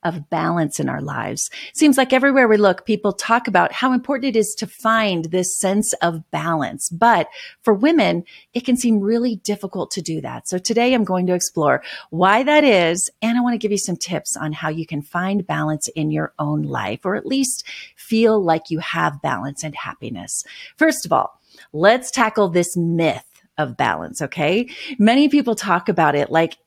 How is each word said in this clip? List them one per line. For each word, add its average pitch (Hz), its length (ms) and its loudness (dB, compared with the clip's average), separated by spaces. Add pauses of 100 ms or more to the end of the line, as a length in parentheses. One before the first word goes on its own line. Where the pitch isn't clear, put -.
of 165 260 -4
balance 165 500 -2
in 143 80 0
our 135 140 -4
lives. 131 480 -6 (240)
Seems 285 240 4
like 262 160 2
everywhere 262 340 4
we 214 100 6
look, 190 280 4
people 208 260 0
talk 233 360 0
about 185 240 4
how 254 200 0
important 247 440 -2
it 220 40 4
is 214 200 0
to 220 80 -6
find 214 580 0
this 175 340 -2
sense 202 340 0
of 165 380 -4
balance. 156 580 -4
But 185 380 2 (340)
for 220 120 2
women, 196 500 2 (300)
it 240 100 -4
can 254 140 2
seem 226 220 2
really 233 380 0
difficult 202 540 -6
to 185 100 -8
do 160 200 -6
that. 123 260 -12
So 180 120 -4
today 240 340 2
I'm 233 100 2
going 185 240 0
to 180 60 2
explore 147 480 0 (300)
why 190 320 4
that 302 200 4
is, 180 460 4 (120)
and 233 160 0
I 247 40 2
want 240 140 0
to - 20 -4
give 208 140 -2
you 202 80 0
some 175 180 -4
tips - 400 -6
on 151 160 -4
how 156 160 -6
you 156 160 -6
can 147 160 -6
find 185 460 -2
balance 156 420 -2
in 156 220 -2
your 156 260 -4
own 151 240 -2
life, 123 420 -6
or 196 120 -2
at - 100 -8
least 269 400 -4 (300)
feel 220 460 2
like 165 280 0
you 160 100 -4
have 160 420 -4
balance 131 420 -6
and 151 120 -10
happiness. - 680 -12 (340)
First - 280 0
of 165 60 -2
all, - 300 0 (320)
let's 214 380 2
tackle 220 380 2
this 175 280 0
myth 170 480 0 (320)
of 131 200 -4
balance, 85 440 -2
okay? 170 480 -2 (300)
Many 247 280 6
people 277 280 2
talk 180 340 -2
about 160 260 2
it 143 140 0
like 165 380 0